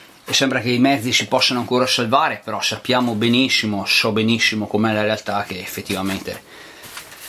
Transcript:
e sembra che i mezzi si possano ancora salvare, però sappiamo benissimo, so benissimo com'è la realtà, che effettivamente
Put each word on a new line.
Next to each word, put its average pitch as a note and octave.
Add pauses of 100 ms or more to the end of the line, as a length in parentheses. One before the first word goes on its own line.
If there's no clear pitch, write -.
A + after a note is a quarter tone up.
(240)
e -
sembra B2+
che A2+
i B2
mezzi B2+
si A2+
possano B2
ancora B2
salvare, B2
però G#2
sappiamo A#2+
benissimo, A#2
so -
benissimo A2
com'è A2
la G#2+
realtà, G#2+
che F#2
effettivamente F#2+ (840)